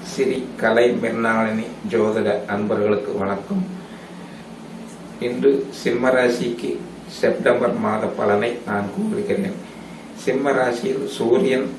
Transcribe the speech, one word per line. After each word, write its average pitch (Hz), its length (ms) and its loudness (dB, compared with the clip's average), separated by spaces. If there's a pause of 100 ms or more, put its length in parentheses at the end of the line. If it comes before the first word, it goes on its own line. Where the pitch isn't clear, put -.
(180)
ஸ்ரீ 127 260 2 (180)
கலை 117 240 6 (160)
மிர்னாளினி 113 640 0 (260)
ஜோதிட 107 380 2 (240)
அன்பர்களுக்கு 104 640 0
வணக்கம். 101 500 -2 (1500)
இன்று 123 480 2 (140)
சிம்ம 123 280 2
ராசிக்கு 127 680 2 (420)
செப்டம்பர் 117 640 4
மாத 107 220 0
பலனை 110 520 2 (100)
நான் 101 280 -2
கூறுகிறேன். - 600 -2 (680)
சிம்ம 131 280 2
ராசியில் 120 560 0 (100)
சூரியன் 123 600 2